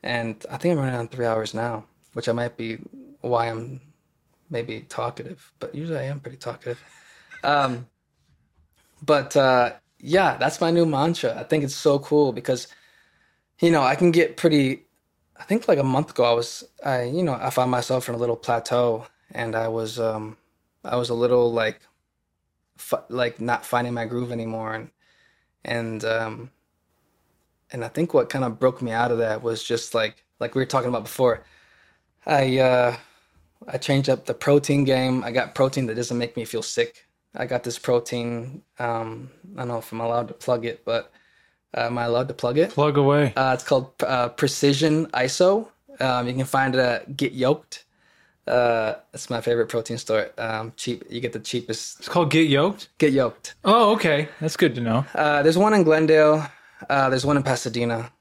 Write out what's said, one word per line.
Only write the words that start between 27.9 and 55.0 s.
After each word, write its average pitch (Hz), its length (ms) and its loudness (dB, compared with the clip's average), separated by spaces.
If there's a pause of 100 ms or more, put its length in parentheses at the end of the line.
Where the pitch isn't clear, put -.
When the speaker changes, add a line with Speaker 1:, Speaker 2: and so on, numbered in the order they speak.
Speaker 1:
what 123 180 4
kinda 131 180 -2
broke 127 320 0
me 120 100 -6
out 120 200 0
of 117 80 0
that 110 240 -2
was 113 200 -4
just, - 320 -4
like, 110 300 -2 (140)
like 120 160 -6
we 135 60 2
were 127 60 0
talking 127 220 0
about 117 140 -4
before, 120 400 0 (800)
I, 135 340 2
uh, 123 380 4 (720)
I 135 100 -8
changed 139 320 0
up 127 160 0
the 120 80 -6
protein 143 520 2
game. 127 380 0
I 117 80 -8
got 117 240 -2
protein 135 320 0
that 110 80 -6
doesn't 120 220 -4
make 120 200 -6
me 117 80 -6
feel 110 180 -6
sick. - 440 -4 (280)
I 127 100 -6
got 123 180 -4
this 123 160 -8
protein, 120 840 -4 (160)
um, 117 520 -6 (240)
I - 60 -14
don't 123 80 -8
know 120 100 -6
if - 140 -16
I'm 113 80 -6
allowed 117 280 -2
to - 40 -14
plug 120 320 -2
it, 117 200 -8
but, 113 260 -4 (640)
uh, 123 120 -2
am 120 100 -4
I 120 80 -2
allowed 120 240 0
to 127 60 -8
plug 123 220 -2
it? 185 140 4
Speaker 2:
Plug 143 260 2
away. 143 400 4
Speaker 1:
Uh, 131 160 2
it's 123 100 -4
called, 131 280 0 (120)
uh, 123 260 0
Precision 147 800 2
Iso. 180 640 2 (320)
Um, 123 260 0
you 123 80 -4
can 131 100 -2
find 131 300 0
it 131 60 4
at 123 360 0
Get - 160 -2
Yoked. 131 520 -2 (600)
Uh, 117 480 2 (180)
it's - 160 -14
my 117 120 -4
favorite 117 260 0
protein 117 320 -4
store. 107 380 -2
Um, 113 380 -6
cheap, - 340 -8
you 117 120 -8
get 127 120 -6
the 110 60 -8
cheapest. - 600 -8
Speaker 2:
It's - 100 -14
called 165 220 2
Get 160 180 4
Yoked? 151 480 0
Speaker 1:
Get 147 160 4
Yoked. 127 500 -2
Speaker 2:
Oh, 214 300 6
okay. 151 360 0 (120)
That's 156 160 -4
good 143 180 4
to 123 60 -4
know. 117 240 0 (100)